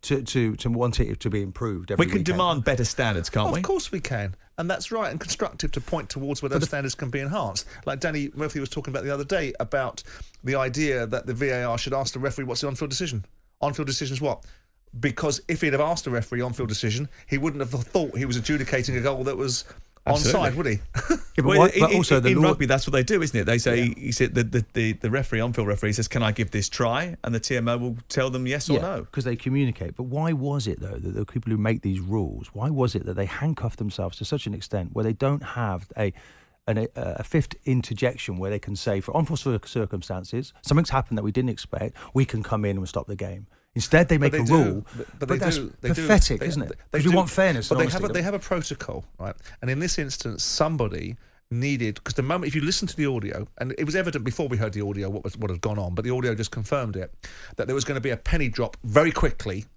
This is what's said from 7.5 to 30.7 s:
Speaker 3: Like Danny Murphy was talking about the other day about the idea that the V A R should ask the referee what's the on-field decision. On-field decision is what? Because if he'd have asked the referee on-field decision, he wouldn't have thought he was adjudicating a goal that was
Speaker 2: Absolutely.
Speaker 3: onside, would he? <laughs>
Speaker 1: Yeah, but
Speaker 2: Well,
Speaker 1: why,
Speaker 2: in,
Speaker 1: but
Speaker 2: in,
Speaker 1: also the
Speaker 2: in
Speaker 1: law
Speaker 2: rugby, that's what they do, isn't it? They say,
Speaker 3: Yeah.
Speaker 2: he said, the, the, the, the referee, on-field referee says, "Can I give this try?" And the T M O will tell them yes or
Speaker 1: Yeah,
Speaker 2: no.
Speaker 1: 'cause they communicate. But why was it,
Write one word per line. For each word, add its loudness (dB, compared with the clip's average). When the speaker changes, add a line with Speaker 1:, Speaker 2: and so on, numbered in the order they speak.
Speaker 3:
Like -4
Danny -2
Murphy -4
was -6
talking -6
about -4
the -2
other -4
day -2
about -2
the -2
idea 0
that -4
the -4
V 0
A 0
R 0
should -4
ask -2
the -8
referee -4
what's -4
the -2
on-field -4
decision. -4
On-field -2
decision -4
is -4
what? -2
Because 0
if 0
he'd 2
have 4
asked 0
the -4
referee -2
on-field -4
decision, -2
he 0
wouldn't 0
have -4
thought 0
he 0
was 0
adjudicating 0
a 0
goal 0
that -2
was -2
Speaker 2:
Absolutely. 4
Speaker 3:
onside, -2
would 0
he? 2
<laughs> 0
Speaker 1:
Yeah, 2
but 6
Speaker 2:
Well, 8
Speaker 1:
why, 12
Speaker 2:
in, 4
Speaker 1:
but 8
Speaker 2:
in, 6
Speaker 1:
also 6
the 6
Speaker 2:
in 8
Speaker 1:
law 8
Speaker 2:
rugby, 4
that's 4
what -2
they 6
do, 4
isn't 0
it? 2
They 4
say, 4
Speaker 3:
Yeah. 0
Speaker 2:
he -4
said, 2
the, 4
the, 0
the, 0
the -2
referee, 0
on-field 0
referee 0
says, -2
"Can 0
I 4
give -2
this 0
try?" 0
And -2
the 0
T -2
M 0
O 2
will -4
tell 0
them -4
yes -2
or 4
Speaker 1:
Yeah, 2
Speaker 2:
no. -4
Speaker 1:
'cause -4
they 0
communicate. 0
But -6
why -2
was 0
it, -4